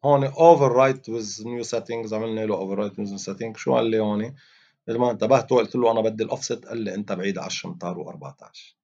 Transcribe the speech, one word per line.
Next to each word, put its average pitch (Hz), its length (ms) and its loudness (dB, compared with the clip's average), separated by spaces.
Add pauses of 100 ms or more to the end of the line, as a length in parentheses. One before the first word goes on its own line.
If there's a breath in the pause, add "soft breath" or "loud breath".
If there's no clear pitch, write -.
هون 139 260 4
overwrite 135 760 6
with 110 380 -8
new 120 240 -8
settings، 117 440 -6
عملنا 110 340 -4
له 107 100 -2
overwrite 98 380 -4
with 104 160 -8
new 98 140 -10
settings. 110 320 -10
شو - 180 -2
قال 117 160 2
لي 110 80 2
هون؟ 107 380 -2 (520 soft breath)
اذا 117 100 -4
ما 123 120 2
انتبهتوا 120 480 2
قلت 113 180 0
له 120 140 4
انا 113 100 2
بدي 110 240 0
الاوفست، - 420 -8
قال 113 120 -10
لي 101 160 -6
انت 104 180 -6
بعيد 92 260 -4
عشرة 92 320 -10
امتار 87 280 -10
وأربعتاش. - 840 -18